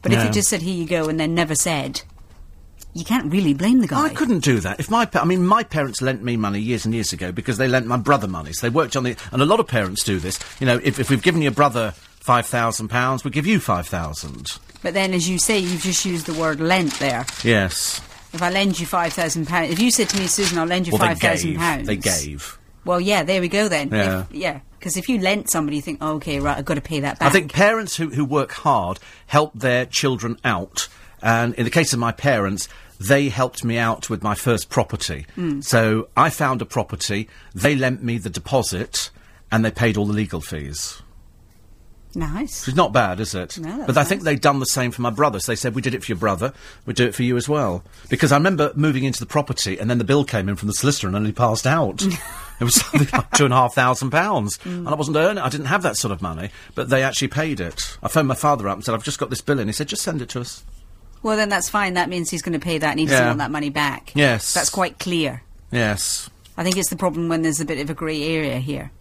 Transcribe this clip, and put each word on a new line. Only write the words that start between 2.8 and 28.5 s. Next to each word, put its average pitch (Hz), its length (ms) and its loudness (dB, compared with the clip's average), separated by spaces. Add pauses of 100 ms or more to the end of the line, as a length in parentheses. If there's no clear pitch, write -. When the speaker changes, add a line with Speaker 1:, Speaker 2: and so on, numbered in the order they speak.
Speaker 1:
you 165 100 -6
can't 202 280 0
really 175 220 4
blame 220 260 4
the 208 60 4
guy. 269 180 0
Speaker 2:
I 311 60 2
couldn't 247 340 2
do 123 160 4
that. 95 180 -4
If 151 120 -6
my 226 160 2
pa-, 160 140 0
I 143 40 0
mean, 180 220 4
my 214 160 4
parents 139 400 -2
lent 127 200 -2
me 120 140 -2
money 101 240 0
years 113 240 -2
and 110 100 0
years 113 200 -2
ago 90 180 -6
because 101 240 -2
they 131 120 2
lent 123 180 2
my 120 100 0
brother 107 320 2
money. 80 240 -8
So 98 140 -4
they 117 80 2
worked 147 220 0
on 131 80 0
the, 123 120 -2 (160)
and 123 80 0
a 143 60 4
lot 208 140 4
of 185 60 2
parents 101 380 -2
do 98 140 0
this. 87 200 -4 (220)
You 135 60 0
know, 123 160 4
if, 131 180 0
if 123 80 0
we've 135 140 2
given 165 180 4
your 143 120 2
brother 117 420 2 (260)
five 120 260 4
thousand 113 420 -2
pounds, 123 360 0
we 139 60 -4
give 147 160 -2
you 202 140 4
five 87 280 0
thousand. 76 680 -8 (240)
Speaker 1:
But 175 120 -2
then, 190 200 0
as 170 140 2
you 185 100 0
say, 214 220 2
you've 180 220 -2
just 185 220 0
used 175 220 -2
the 170 80 -4
word 156 260 0
lent 170 380 2
there. 131 260 -2 (200)
Speaker 2:
Yes. 104 560 2 (340)
Speaker 1:
If 165 80 -4
I 175 80 2
lend 190 300 2
you 170 60 -2
five 170 280 0
thousand 165 320 -2
pounds, 165 240 0
if 165 80 0
you 233 120 4
said 220 200 2
to 196 80 0
me, 190 80 0
"Susan, 175 320 0
I'll 165 80 0
lend 180 200 0
you 170 60 -2
Speaker 2:
Well, 208 80 4
they 185 80 4
Speaker 1:
five 165 120 0
thousand 165 360 0
pounds." 151 320 -2
Speaker 2:
gave. 98 140 -2
They 101 80 2
gave. 73 480 -6 (260)
Speaker 1:
Well, 175 160 0
yeah, 190 220 2
there 185 180 0
we 175 80 0
go 208 200 2
then. 147 220 0
Speaker 2:
Yeah. 95 320 0
Speaker 1:
If, - 140 -10
yeah, 156 240 -4 (200)
'cause - 180 -4
if 180 100 -6
you 247 100 2
lent 196 320 0
somebody, 151 260 0
you 143 60 -4
think, 147 200 -8
"Oh, 156 120 -2
okay, 147 260 -4
right, 143 180 0
I've 139 80 -6
gotta 147 160 0
pay 156 180 -4
that 143 200 -4
back." 156 80 4
Speaker 2:
I 135 40 2
think 156 200 2
parents 208 440 2
who, 165 140 -2
who 143 140 0
work 139 280 0